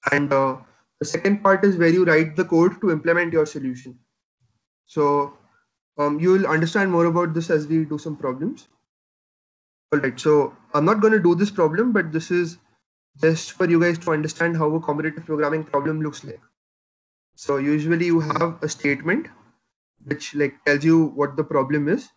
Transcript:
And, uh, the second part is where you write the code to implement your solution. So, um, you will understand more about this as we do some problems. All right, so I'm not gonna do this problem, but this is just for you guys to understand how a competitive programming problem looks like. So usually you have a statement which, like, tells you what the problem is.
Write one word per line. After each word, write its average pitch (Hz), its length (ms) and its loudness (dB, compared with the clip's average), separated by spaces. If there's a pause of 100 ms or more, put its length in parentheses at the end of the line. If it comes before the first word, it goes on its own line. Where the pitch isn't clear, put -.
(120)
And, 143 200 0
uh, 135 260 0 (420)
the - 60 -4
second 196 380 -2
part 196 220 4
is 196 120 4
where 165 120 4
you 180 160 4
write 160 300 2
the 180 100 0
code 170 360 2
to 190 100 2
implement 165 420 0
your 160 140 2
solution. 127 500 -10 (880)
So, 143 480 0 (640)
um, 147 220 -2
you 175 100 2
will 190 180 4
understand 165 440 0
more 170 140 4
about 170 280 0
this 165 160 -4
as 151 180 0
we 160 180 0
do 151 120 -8
some 151 180 -10
problems. 147 520 -8 (1200)
All 147 80 2
right, 131 200 -6
so 147 360 2 (180)
I'm 151 120 2
not 208 160 2
gonna 220 180 4
do 175 160 4
this 202 160 0
problem, 185 400 0
but 180 200 0
this 160 200 -6
is 175 260 -2 (640)
just 160 300 0
for 180 180 -2
you 170 100 2
guys 170 200 0
to 170 120 -4
understand 156 460 -2
how 156 160 0
a 165 60 0
competitive 156 440 -6
programming 151 400 -2
problem 151 380 -2
looks 151 220 -8
like. - 180 -16 (960)
So - 220 -4
usually 151 500 0
you 170 120 4
have 165 440 -2
a 156 60 -4
statement 147 580 -2 (800)
which, 147 280 -10
like, 143 220 -2 (100)
tells 143 180 0
you 160 260 4
what 139 280 -4
the 156 60 0
problem 143 440 0
is. 226 300 -2